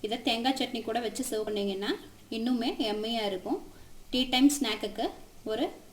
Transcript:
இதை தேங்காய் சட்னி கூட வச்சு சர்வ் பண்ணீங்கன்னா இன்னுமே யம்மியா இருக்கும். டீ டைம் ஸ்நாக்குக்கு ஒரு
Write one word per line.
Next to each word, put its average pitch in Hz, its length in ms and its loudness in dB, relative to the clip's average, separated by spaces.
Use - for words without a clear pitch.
இதை - 100 -2
தேங்காய் 240 320 2
சட்னி 240 300 -2
கூட 226 180 0
வச்சு 214 240 -4
சர்வ் 214 180 0
பண்ணீங்கன்னா 202 420 0
இன்னுமே 233 320 2
யம்மியா 220 420 -2
இருக்கும். 262 280 -2
டீ 254 80 2
டைம் 277 240 8
ஸ்நாக்குக்கு 220 500 -2
ஒரு 247 140 0